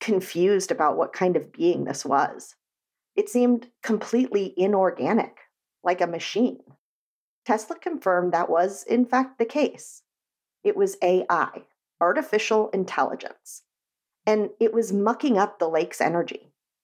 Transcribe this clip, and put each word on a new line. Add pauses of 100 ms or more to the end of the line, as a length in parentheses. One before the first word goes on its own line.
confused
about
what
kind
of
being
this
was. (600)
It
seemed (120)
completely
inorganic, (440)
like
a
machine. (840)
Tesla
confirmed
that
was,
in
fact,
the
case. (600)
It
was
A
I, (340)
artificial
intelligence, (600)
and (100)
it
was
mucking
up
the
lake's
energy. (300)